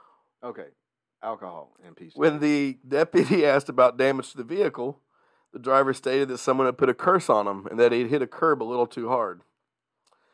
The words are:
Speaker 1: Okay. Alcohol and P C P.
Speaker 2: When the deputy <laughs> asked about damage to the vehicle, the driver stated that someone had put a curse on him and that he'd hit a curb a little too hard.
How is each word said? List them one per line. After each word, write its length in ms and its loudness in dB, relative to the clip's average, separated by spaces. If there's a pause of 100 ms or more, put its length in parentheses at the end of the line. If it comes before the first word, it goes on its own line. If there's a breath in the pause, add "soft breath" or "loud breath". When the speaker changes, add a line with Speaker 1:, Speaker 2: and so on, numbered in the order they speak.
(440 soft breath)
Speaker 1:
Okay. 240 -16 (540)
Alcohol 500 -12 (100)
and 140 -20
P 140 -20
C 0 -
P. 100 -16
Speaker 2:
When 200 2
the 360 0 (100)
deputy 600 2
<laughs> 0 -
asked 240 2
about 260 4
damage 360 -2
to 40 -20
the 80 -12
vehicle, 560 -4 (540)
the 40 -16
driver 360 2
stated 340 -2
that 80 -8
someone 300 0
had 100 0
put 140 2
a 40 -2
curse 360 0
on 180 2
him 220 -8
and 100 -4
that 120 6
he'd 180 0
hit 100 0
a 60 -2
curb 360 -2
a 20 -6
little 220 -2
too 220 -10
hard. 320 -4 (920)